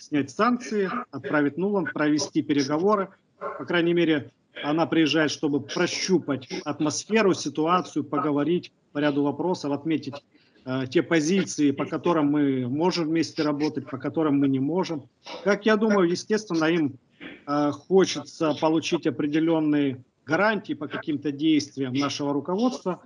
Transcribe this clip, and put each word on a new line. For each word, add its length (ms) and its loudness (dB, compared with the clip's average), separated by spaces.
снять 300 -2
санкции, 600 0
отправить 460 -2
Нуланд, 340 -2
провести 500 0
переговоры. 680 0
По 260 -10
крайней 300 2
мере, 360 2
она 220 2
приезжает, 440 2
чтобы 300 -2
прощупать 880 -2
атмосферу, 680 2
ситуацию, 680 -2
поговорить 680 -2
по 60 -6
ряду 240 2
вопросов, 500 -2
отметить, 520 -4
э, 260 -4
те 120 2
позиции, 680 2
по 140 -2
которым 480 0
мы 340 2
можем 420 0
вместе 340 0
работать, 460 -2
по 100 -8
которым 420 0
мы 80 2
не 120 2
можем. 480 -2
Как 220 0
я 100 6
думаю, 340 4
естественно, 540 -2
им, 340 0
э, 260 0
хочется 880 2
получить 460 0
определённые 960 0
гарантии 480 0
по 140 -8
каким-то 420 -6
действиям 640 0
нашего 380 -2
руководства 720 -2